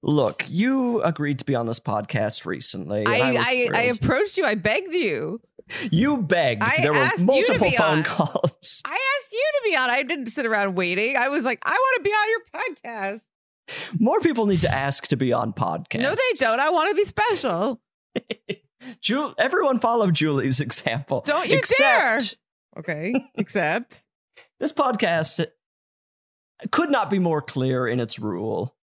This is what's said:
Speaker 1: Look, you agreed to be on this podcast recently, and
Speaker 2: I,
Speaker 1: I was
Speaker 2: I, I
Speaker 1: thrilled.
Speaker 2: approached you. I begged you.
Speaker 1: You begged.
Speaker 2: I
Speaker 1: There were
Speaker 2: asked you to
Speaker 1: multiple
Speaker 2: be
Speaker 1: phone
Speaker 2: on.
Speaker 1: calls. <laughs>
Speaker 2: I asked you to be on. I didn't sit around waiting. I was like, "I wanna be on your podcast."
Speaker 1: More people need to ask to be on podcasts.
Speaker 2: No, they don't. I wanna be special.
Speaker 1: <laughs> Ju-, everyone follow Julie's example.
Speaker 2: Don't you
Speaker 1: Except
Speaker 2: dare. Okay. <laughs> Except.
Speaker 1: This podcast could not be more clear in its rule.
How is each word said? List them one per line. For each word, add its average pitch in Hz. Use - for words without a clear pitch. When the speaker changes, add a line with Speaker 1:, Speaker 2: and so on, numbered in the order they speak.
Speaker 1:
Look, 143
you 240
agreed 147
to -
be 139
on 117
this 113
podcast 104
recently, 92
and -
Speaker 2:
I, 214
Speaker 1:
I 254
was -
Speaker 2:
I, 247
I 254
Speaker 1:
thrilled. 233
Speaker 2:
approached 370
you. 370
I 214
begged 233
you. 185
Speaker 1:
You 262
begged. 151
Speaker 2:
I 247
Speaker 1:
There -
were 151
Speaker 2:
asked 349
you 277
to 254
Speaker 1:
multiple 269
Speaker 2:
be 165
Speaker 1:
phone 156
Speaker 2:
on. 156
Speaker 1:
calls. -
<laughs> -
Speaker 2:
I 277
asked 539
you 508
to 427
be 330
on. 254
I 254
didn't 262
sit 247
around 202
waiting. 190
I 247
was 285
like, 240
"I -
wanna 508
be 403
on 415
your 453
podcast." 202
Speaker 1:
More 285
people 233
need 190
to 175
ask 135
to 143
be 120
on 113
podcasts. -
Speaker 2:
No, 269
they 494
don't. 233
I 302
wanna 359
be 403
special. 269
Speaker 1:
<laughs> -
Ju-, 269
everyone 269
follow 226
Julie's 139
example. 127
Speaker 2:
Don't 302
you -
Speaker 1:
Except 523
Speaker 2:
dare. -
Okay. 160
<laughs> -
Except. 196
Speaker 1:
This 294
podcast 196
could 339
not 226
be 202
more 165
clear 131
in 120
its 117
rule. 104